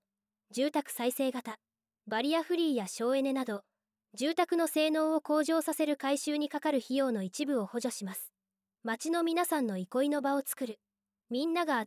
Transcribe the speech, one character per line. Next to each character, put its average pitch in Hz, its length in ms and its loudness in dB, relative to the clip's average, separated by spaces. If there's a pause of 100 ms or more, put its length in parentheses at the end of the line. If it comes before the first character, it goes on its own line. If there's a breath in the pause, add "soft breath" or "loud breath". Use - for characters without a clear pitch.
(500)
住 277 220 0
宅 294 180 0
再 247 220 -2
生 262 180 0
型、 233 300 -8 (480)
バ 214 140 -2
リ 294 140 2
ア 330 60 2
フ 349 140 -2
リ 330 160 2
ー - 20 2
や 202 140 -2
省 240 260 0
エ 269 80 2
ネ 269 100 0
な 269 120 -2
ど、 208 180 -6 (520)
住 285 200 0
宅 349 220 2
の 330 100 4
性 311 240 2
能 311 240 2
を 302 60 2
向 302 240 2
上 320 180 2
さ 311 120 -2
せ 311 120 0
る 294 100 2
改 277 220 0
修 294 180 -2
に 294 120 0
か 294 100 -4
か 311 140 0
る 269 60 4
費 254 180 -4
用 269 160 2
の 208 100 -2
一 190 240 -4
部 269 140 0
を 196 60 -2
補 240 140 -6
助 247 120 -2
し - 120 -8
ま 190 100 -6
す。 - 180 -12 (500)
町 226 300 -2
の 339 100 2
皆 330 220 2
さ 311 160 0
ん 240 80 0
の 190 100 -2
憩 247 280 0
い 285 40 2
の 294 100 0
場 277 140 2
を 277 100 2
作 - 220 -6
る。 220 140 -8 (500)
み 262 160 0
ん 330 80 0
な 349 100 2
が 262 220 2